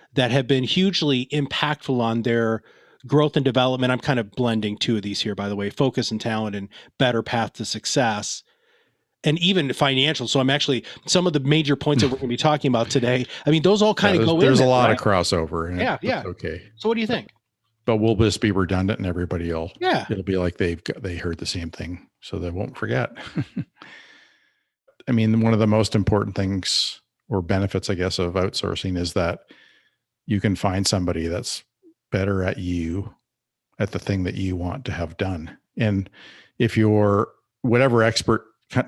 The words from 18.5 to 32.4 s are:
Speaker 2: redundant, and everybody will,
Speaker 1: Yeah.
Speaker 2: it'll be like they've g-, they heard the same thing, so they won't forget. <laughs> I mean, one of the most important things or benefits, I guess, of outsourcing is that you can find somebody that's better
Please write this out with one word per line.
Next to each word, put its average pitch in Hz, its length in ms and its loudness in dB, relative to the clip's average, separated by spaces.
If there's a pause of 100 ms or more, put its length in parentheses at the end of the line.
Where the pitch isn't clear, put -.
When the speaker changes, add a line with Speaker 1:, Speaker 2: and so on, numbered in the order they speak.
Speaker 2:
redundant, 92 480 0
and 95 80 -4
everybody 87 440 -4
will, 82 280 -6
Speaker 1:
Yeah. 359 300 0
Speaker 2:
it'll 95 140 -4
be 95 140 -2
like 90 200 -2
they've 85 260 -2
g-, - 160 -6
they 92 160 -6
heard 82 220 -6
the 87 80 -10
same 85 260 -6
thing, 87 360 -12 (140)
so - 160 -10
they 87 140 -6
won't 95 260 -8
forget. 117 400 -4 (180)
<laughs> - 1700 -14
I - 40 0
mean, 113 300 4
one 113 120 4
of 107 60 4
the 110 80 4
most 107 280 2
important 101 400 0
things - 640 -2 (280)
or 95 120 -2
benefits, 95 480 0
I 98 60 -2
guess, 90 240 -2
of 87 140 -2
outsourcing 92 640 -2
is 87 160 -4
that 87 260 0 (840)
you 101 140 0
can 101 160 0
find 95 320 0
somebody 87 400 -2
that's - 360 -6 (480)
better 98 320 0